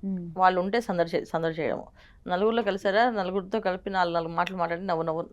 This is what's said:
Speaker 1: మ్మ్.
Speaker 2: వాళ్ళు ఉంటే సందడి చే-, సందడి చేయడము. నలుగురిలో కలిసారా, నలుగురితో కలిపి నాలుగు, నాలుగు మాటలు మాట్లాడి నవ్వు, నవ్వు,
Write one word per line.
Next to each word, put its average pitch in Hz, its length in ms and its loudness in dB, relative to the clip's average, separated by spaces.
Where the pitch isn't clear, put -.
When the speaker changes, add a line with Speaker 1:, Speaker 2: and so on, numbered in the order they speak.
Speaker 1:
మ్మ్. 180 320 -4
Speaker 2:
వాళ్ళు 185 240 6
ఉంటే 202 200 0
సందడి 170 280 0
చే-, 170 160 -2
సందడి 165 280 -2
చేయడము. 156 340 -4
నలుగురిలో 214 360 2
కలిసారా, 202 460 2
నలుగురితో 190 500 -2
కలిపి 190 300 -2
నాలుగు, 180 240 2
నాలుగు 165 180 -2
మాటలు 175 260 -2
మాట్లాడి 170 280 -2
నవ్వు, 165 180 0
నవ్వు, 165 280 -2